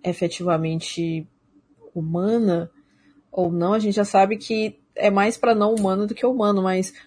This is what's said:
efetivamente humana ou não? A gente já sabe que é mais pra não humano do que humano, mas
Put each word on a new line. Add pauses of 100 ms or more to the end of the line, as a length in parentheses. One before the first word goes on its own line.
efetivamente (680)
humana (600)
ou
não?
A
gente
já
sabe
que (160)
é
mais
pra
não
humano
do
que
humano,
mas (140)